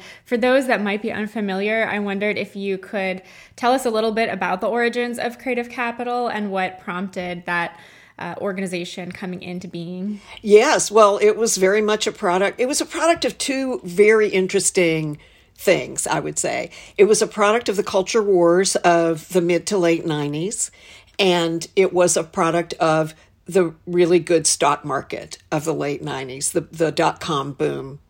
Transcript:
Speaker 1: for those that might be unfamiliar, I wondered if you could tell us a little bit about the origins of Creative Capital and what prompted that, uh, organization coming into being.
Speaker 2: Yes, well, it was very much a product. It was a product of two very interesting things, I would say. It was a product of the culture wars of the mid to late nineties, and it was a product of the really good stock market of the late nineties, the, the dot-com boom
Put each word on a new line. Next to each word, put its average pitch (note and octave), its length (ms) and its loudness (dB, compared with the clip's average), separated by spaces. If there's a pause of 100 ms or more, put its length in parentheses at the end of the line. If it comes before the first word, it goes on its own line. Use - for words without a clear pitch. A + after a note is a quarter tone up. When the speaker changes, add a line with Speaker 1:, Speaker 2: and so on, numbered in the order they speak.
(260)
Speaker 1:
for B3 100 -2
those B3+ 300 2
that A3+ 160 0
might G#3 220 -2
be A3 80 -4
unfamiliar, G#3 760 -2
I G#3 120 -4
wondered G3+ 380 -2
if G3 180 -8
you G3 240 -4
could F#3+ 420 -6 (340)
tell A#3+ 160 0
us C4 140 0
a A#3+ 60 0
little A3 200 0
bit A3+ 180 -2
about F#3 300 -2
the A3 80 -2
origins A#3+ 520 -2
of A#3+ 180 -6
Creative A#3+ 320 -6
Capital A#3+ 580 -4
and G#3 240 -4
what F#3 280 -4
prompted F3+ 680 -8
that, F3 340 -4 (380)
uh, E3+ 240 -10
organization F#3 680 -6
coming F3+ 320 -10
into F3+ 240 -10
being. F3+ 520 -8 (220)
Speaker 2:
Yes, G#3+ 500 4
well, G#3 280 6
it G#3 180 4
was A3 200 0
very F#3+ 240 2
much G#3+ 260 -2
a G#3+ 40 -2
product. F#3+ 480 0
It B3+ 60 0
was C#4+ 160 -2
a D#4 40 -4
product E4 400 -2
of A#3+ 120 -4
two C4 460 -4
very G#3 440 4
interesting F3 920 0 (440)
things, C3 440 0
I D#3 120 0
would D3+ 180 -6
say. B2 320 -4 (280)
It G3+ 80 8
was G#3+ 160 4
a G#3 60 2
product G#3+ 420 0
of G3+ 80 -2
the G3 180 -4
culture G3+ 280 0
wars F3+ 520 4
of E3 540 2
the F#3 120 2
mid E3+ 260 0
to G3+ 100 0
late E3+ 280 2
nineties, D3+ 640 -4 (460)
and E3+ 480 2 (100)
it F#3+ 180 4
was F3 240 4
a E3 60 0
product E3+ 500 -2
of D#3+ 420 0 (300)
the E3+ 280 2 (120)
really F3 340 4
good D#3+ 280 2
stock C#3+ 380 0
market - 520 -8 (140)
of D#3 140 -2
the D#3+ 80 -2
late C#3+ 280 -4
nineties, C3+ 500 -8
the, E3+ 100 0
the D#3+ 300 -2
dot-com C#3+ 600 -2
boom C#3 460 -6 (100)